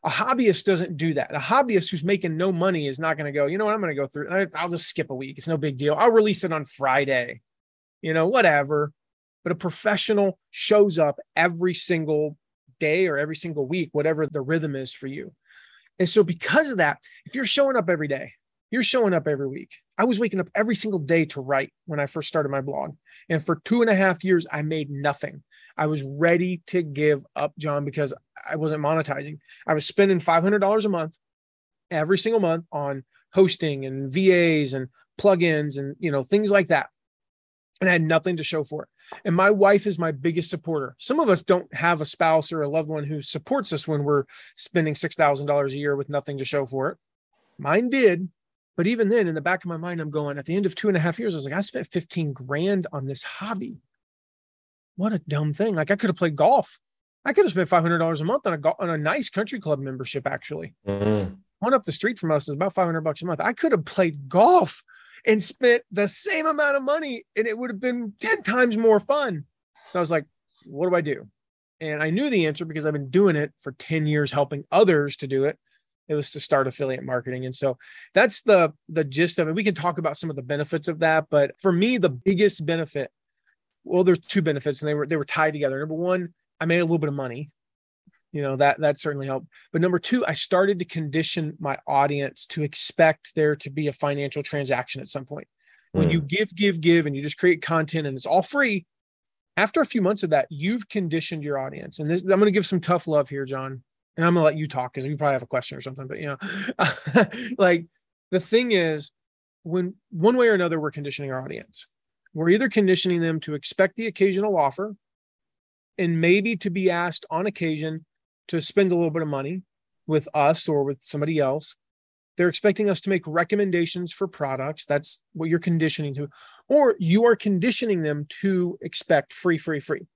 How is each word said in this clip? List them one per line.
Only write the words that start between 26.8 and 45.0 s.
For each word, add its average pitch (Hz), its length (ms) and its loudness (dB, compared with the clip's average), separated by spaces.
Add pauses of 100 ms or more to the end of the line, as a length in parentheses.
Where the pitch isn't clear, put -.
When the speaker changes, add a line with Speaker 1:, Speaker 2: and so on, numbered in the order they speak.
Speaker 1:
give 147 420 0 (100)
up, 143 240 -4
John, 147 260 -2
because 139 280 -4 (360)
I 160 80 -6
wasn't 151 260 -2
monetizing. 147 560 -2 (280)
I - 60 0
was 151 140 0
spending 196 320 4
five 165 240 4
hundred 202 160 2
dollars 202 260 2
a 214 60 0
month, 160 240 -4 (760)
every 165 280 2
single 226 220 2
month, 170 300 0
on 139 340 -6 (280)
hosting 156 540 2
and 135 240 -6
V 190 220 4
As 160 420 2
and 131 140 -6 (280)
plugins 160 640 2
and, 139 220 -8
you 165 100 -2
know, 139 120 0
things 202 280 0
like 196 180 2
that. 151 220 0 (880)
And 185 80 2
I 180 40 4
had 170 100 4
nothing 160 360 2
to 156 60 -6
show 156 200 -2
for 151 180 -10
it. - 60 -18 (360)
And 170 100 0
my 190 160 6
wife 202 360 6
is 185 120 -2
my 165 120 0
biggest 156 400 -2
supporter. 156 480 -6
Some 277 200 0
of 294 120 2
us 180 100 4
don't 180 320 0
have 156 300 0
a - 20 -4
spouse 160 480 2
or 165 80 -4
a 143 80 -2
loved 151 220 -2
one 151 140 -6
who 147 180 -6
supports 226 500 -4
us 151 160 -6
when 147 160 -2
we're 143 200 2 (300)
spending 156 400 -2
six - 200 -4